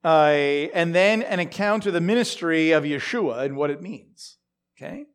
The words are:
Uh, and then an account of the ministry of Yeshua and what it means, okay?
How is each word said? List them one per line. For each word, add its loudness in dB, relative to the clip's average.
Uh, 4
and 0
then 4
an -4
account -2
of 0
the 2
ministry 0
of 4
Yeshua -4
and -4
what -2
it -8
means, -18
okay? -14